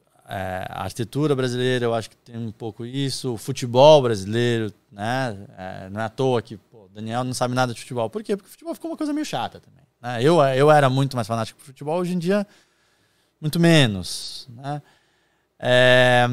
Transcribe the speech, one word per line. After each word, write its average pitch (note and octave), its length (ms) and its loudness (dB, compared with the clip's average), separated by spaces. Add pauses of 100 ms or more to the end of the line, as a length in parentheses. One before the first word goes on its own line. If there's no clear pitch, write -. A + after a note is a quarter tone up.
(280)
É, F#2 420 -8
a F#2+ 140 -10
arquitetura C3+ 500 -4
brasileira, B2+ 520 -2
eu A#2 80 0
acho A2+ 160 -4
que - 80 -20
tem - 180 -20
um A2+ 160 -8
pouco A#2 340 -14
isso. C3 480 -6
O A2 40 -8
futebol C3+ 640 6
brasileiro, A2+ 720 -2 (180)
né? A2+ 460 -6 (200)
É, F#2+ 320 -14
não G2+ 120 -8
é - 20 -4
à A2 60 -6
toa B2+ 320 0
que, G#2+ 160 -18
pô, A2 280 -20
o F#2 40 -20
Daniel A2 340 -6
não B2+ 100 -6
sabe B2 220 -4
nada B2 180 0
de - 60 -12
futebol. A#2 300 -6
Por A3 120 -10
quê? G#3+ 140 -4
Porque G3+ 140 -14
o - 20 -20
futebol D#4+ 240 -12
ficou E4 160 -12
uma D#4+ 60 -10
coisa D4 160 -6
meio D4 120 -6
chata A2 360 -8
também, - 220 -20 (180)
né? A#2+ 200 -6
Eu, D#3+ 200 4
eu C3+ 280 4
era D3 200 6
muito C3 260 -2
mais A#2 120 -2
fanático A2+ 300 -6
por - 100 -20
futebol, D3 340 -6
hoje F3+ 120 -4
em F3+ 60 -4
dia, G3 260 -2 (960)
muito D3+ 180 -4
menos, C#3+ 920 2
né? C#3 320 -10 (800)
É, B2 720 4